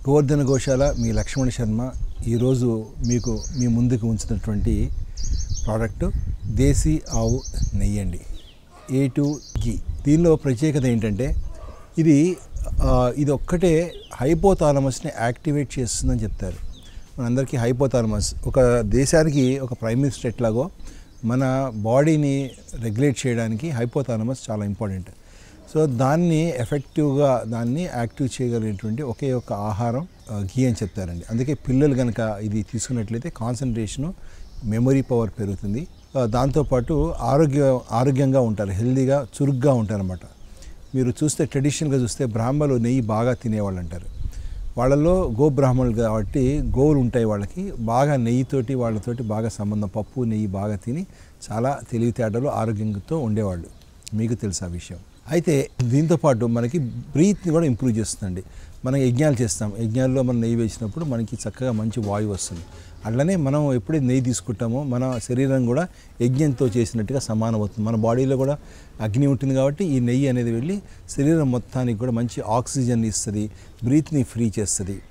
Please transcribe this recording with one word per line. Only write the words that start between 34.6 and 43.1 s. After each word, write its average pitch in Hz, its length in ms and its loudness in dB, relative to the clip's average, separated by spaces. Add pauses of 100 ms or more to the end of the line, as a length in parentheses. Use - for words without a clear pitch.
మెమరీ 127 380 4
పవర్ 117 280 0 (100)
పెరుగుతుంది. 101 460 -4 (320)
ఆ, 127 60 2
దాంతోపాటు 135 960 0
ఆరోగ్య-, 135 580 4 (140)
ఆరోగ్యంగా 131 480 4
ఉంటారు, 104 300 0
హెల్దీగా, 127 560 2 (160)
చురుగ్గా 139 300 4
ఉంటారన్నమాట. 98 460 0 (760)
మీరు 127 180 2 (120)
చూస్తే, 151 200 0
ట్రెడిషనల్గా 139 580 0
చూస్తే 120 220 -2
బ్రాహ్మణులు 127 540 0
నెయ్యి 120 220 2
బాగా 113 320 0